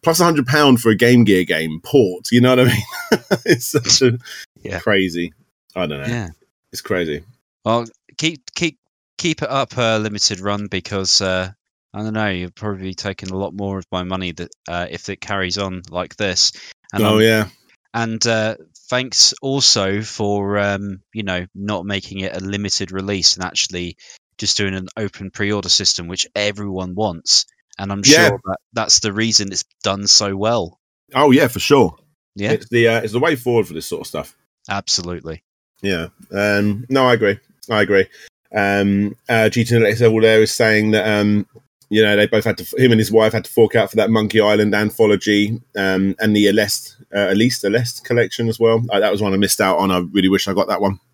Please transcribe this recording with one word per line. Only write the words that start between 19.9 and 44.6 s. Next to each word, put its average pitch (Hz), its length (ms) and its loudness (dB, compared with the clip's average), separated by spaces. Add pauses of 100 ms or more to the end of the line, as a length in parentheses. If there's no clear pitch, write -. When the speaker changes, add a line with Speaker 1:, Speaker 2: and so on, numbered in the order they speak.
Speaker 2:
for, 101 560 -4
um, 101 440 -4 (120)
you 110 80 -6
know, 92 320 -4
not 98 320 -6
making 98 340 -6
it 95 160 -6
a 92 80 -6
limited 101 460 -4
release 95 460 -2
and 92 80 -8
actually 87 520 -8 (420)
just - 180 -4
doing 95 180 -2
an 92 220 -8
open 101 340 -10
pre-order 101 380 -4
system, 87 400 -2
which 90 260 -6
everyone 98 600 -6
wants. 95 500 -2 (340)
And 98 100 -8
I'm 101 140 -6
Speaker 1:
Yeah. 151 240 6
Speaker 2:
sure 101 160 -2
that 92 140 -6 (160)
that's - 260 0
the 104 120 -4
reason 107 380 0
it's 90 140 -8 (180)
done 101 240 -2
so 98 300 2
well. 104 420 -2 (360)
Speaker 1:
Oh, 139 180 6
yeah, 139 160 6
for - 120 -6
sure. 120 360 4 (400)
Speaker 2:
Yeah. 101 160 -2
Speaker 1:
It's - 160 -4
the, 117 180 2
uh, 113 140 2
it's 104 120 -8
the 120 60 -2
way 156 160 0
forward 120 320 0
for 82 80 -16
this 80 120 -10
sort 82 160 -8
of - 40 -14
stuff. - 300 -10 (320)
Speaker 2:
Absolutely. 87 760 -6 (400)
Speaker 1:
Yeah. 85 260 -2 (240)
Um, 104 560 0
no, 131 180 2
I 120 80 6
agree. 104 260 0 (280)
I 107 140 2
agree. 98 240 4 (480)
Um, 101 640 2 (120)
uh, 110 200 4
G 117 160 0
T 120 140 2
Neville 113 420 4
there 110 220 6
is 107 100 2
saying 107 400 2
that, 107 140 2 (140)
um, 104 260 2 (420)
you 107 140 4
know, 104 140 4
they 104 100 4
both 107 180 0
had 107 140 -2
to, - 60 -12 (120)
him 127 160 6
and 110 80 4
his 104 100 -2
wife 110 220 4
had 113 140 -4
to - 40 -16
fork 113 240 4
out 107 160 2
for 107 60 -4
that 110 140 2
Monkey 107 300 2
Island 104 340 4